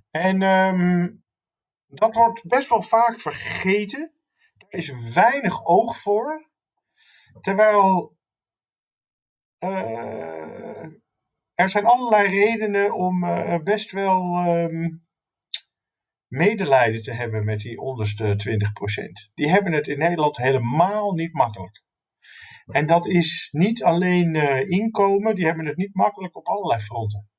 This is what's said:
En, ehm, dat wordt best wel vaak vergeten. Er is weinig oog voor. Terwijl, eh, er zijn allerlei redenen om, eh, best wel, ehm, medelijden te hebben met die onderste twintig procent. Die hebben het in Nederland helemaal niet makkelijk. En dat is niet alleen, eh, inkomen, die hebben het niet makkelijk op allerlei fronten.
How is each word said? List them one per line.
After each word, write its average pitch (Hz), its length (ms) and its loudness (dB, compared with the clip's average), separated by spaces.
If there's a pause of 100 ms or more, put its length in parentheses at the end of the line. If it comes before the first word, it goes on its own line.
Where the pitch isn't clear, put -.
(120)
En, 190 300 0
ehm, 185 680 2 (800)
dat 220 280 0
wordt 226 320 2
best 262 220 0
wel 214 120 2
vaak 233 400 0
vergeten. 208 880 -4 (460)
Er - 200 -16
is 120 360 -10
weinig 220 520 2
oog 180 320 2
voor. 262 520 -2 (920)
Terwijl, 196 760 2 (1400)
eh, 113 1300 -10 (720)
er 185 160 0
zijn 208 160 -2
allerlei 226 420 4
redenen 202 680 2
om, 180 300 -2
eh, 170 400 -2
best 214 280 -2
wel, 185 440 0
ehm, 170 540 0 (1400)
medelijden 135 760 2
te 117 120 -10
hebben 110 320 -4
met 107 140 -2
die 117 200 -12
onderste 107 560 -2
twintig 104 360 0
procent. - 600 -8
Die 147 160 -2
hebben 185 240 2
het 151 140 0
in 143 100 -4
Nederland 156 400 0
helemaal 151 760 0
niet 165 200 -6
makkelijk. 107 480 -4 (840)
En 147 200 -2
dat 170 220 4
is 175 440 0
niet 202 320 0
alleen, 175 520 2
eh, 139 340 0
inkomen, 202 680 2
die 185 100 0
hebben 160 200 0
het 151 120 -6
niet 196 180 -4
makkelijk 196 400 -2
op 165 120 -16
allerlei 170 320 -2
fronten. 104 600 -8